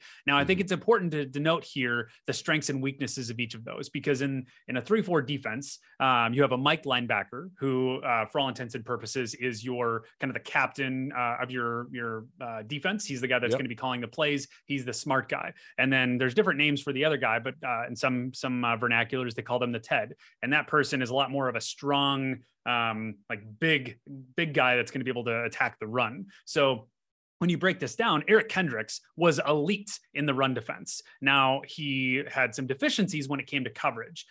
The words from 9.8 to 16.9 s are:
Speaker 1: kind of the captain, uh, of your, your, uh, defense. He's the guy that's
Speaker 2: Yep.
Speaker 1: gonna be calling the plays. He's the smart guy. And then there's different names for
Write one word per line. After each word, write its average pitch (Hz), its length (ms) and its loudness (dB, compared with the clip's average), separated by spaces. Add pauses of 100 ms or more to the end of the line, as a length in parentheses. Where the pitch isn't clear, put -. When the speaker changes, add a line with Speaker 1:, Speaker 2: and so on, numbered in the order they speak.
Speaker 1:
kind 135 100 -2
of - 40 -8
the - 60 -4 (100)
captain, 131 640 0
uh, 123 280 -2
of 127 100 -4
your, 120 400 -4
your, 117 360 -6 (140)
uh, 117 220 -8
defense. 143 440 -4
He's 131 140 -6
the 127 80 -2
guy 127 100 4
that's 117 140 2
Speaker 2:
Yep. - 80 2
Speaker 1:
gonna 127 80 -4
be 120 60 -6
calling 127 260 -4
the 117 80 -6
plays. 147 400 -2 (180)
He's 135 180 -4
the 120 80 -6
smart 131 360 0
guy. - 240 -4 (260)
And 131 140 4
then 127 260 4
there's 123 160 2
different 185 240 4
names 143 240 2
for 143 100 -4